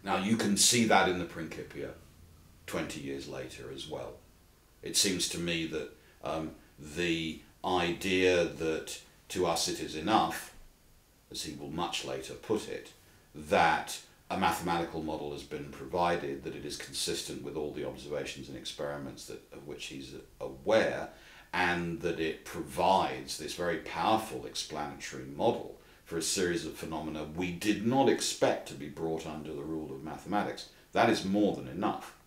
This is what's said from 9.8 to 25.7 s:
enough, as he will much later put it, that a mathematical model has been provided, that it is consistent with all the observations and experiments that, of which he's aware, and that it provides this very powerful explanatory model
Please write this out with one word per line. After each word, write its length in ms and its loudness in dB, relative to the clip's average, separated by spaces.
enough, 600 2
as 140 -8
he 100 -8
will 160 -8
much 340 -4
later 300 -6
put 340 -2
it, 260 -10
that 640 4
a 80 -2
mathematical 640 0
model 300 -4
has 100 -10
been 260 -8
provided, 760 0
that 100 -6
it 100 -10
is 120 -6
consistent 680 -4
with 120 -6
all 160 -2
the 160 -6
observations 640 -6
and 80 -10
experiments 680 -8
that, 160 -12
of 140 -16
which 180 -10
he's 300 -12
aware, 680 2
and 480 0
that 180 -2
it 240 -2
provides 960 2
this 160 -6
very 240 0
powerful 720 0
explanatory 760 -6
model 520 0